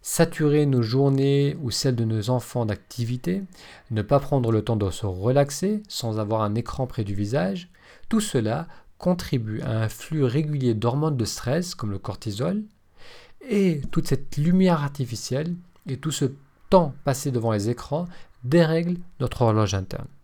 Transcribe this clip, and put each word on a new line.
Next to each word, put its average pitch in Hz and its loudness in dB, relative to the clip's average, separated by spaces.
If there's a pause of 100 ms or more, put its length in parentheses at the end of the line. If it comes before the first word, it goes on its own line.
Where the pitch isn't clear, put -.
saturer 151 2
nos 131 4
journées 139 2
ou 131 -4
celles 131 0
de 117 0
nos 110 0
enfants 123 -2
d'activités, 123 -4 (480)
ne 107 0
pas 139 4
prendre 131 0
le 107 2
temps 117 0
de 101 2
se - -6
relaxer 139 0
sans 110 -4
avoir 110 0
un 104 0
écran 123 -4
près 117 -4
du 98 -4
visage, 151 -2 (400)
tout 220 4
cela 135 0 (300)
contribue 120 -2
à 113 -2
un 110 0
flux 151 -2
régulier 135 0
d'hormones 131 0
de 113 2
stress 160 -4
comme 104 -6
le 98 -6
cortisol, 123 -4 (840)
et 190 2 (100)
toute - 2
cette - 0
lumière 175 4
artificielle 139 -4 (300)
et 131 -6
tout 156 -4
ce 143 -2 (440)
temps 170 6 (120)
passé 139 0
devant 117 2
les 104 0
écrans 156 -4 (340)
dérègle 165 2 (240)
notre 123 0
horloge 107 4
interne. 95 -4 (160)